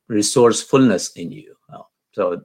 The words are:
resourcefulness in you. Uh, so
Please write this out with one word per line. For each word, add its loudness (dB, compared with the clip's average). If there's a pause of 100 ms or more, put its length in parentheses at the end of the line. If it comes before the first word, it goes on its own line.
resourcefulness 2
in -14
you. -20 (160)
Uh, -20 (280)
so -6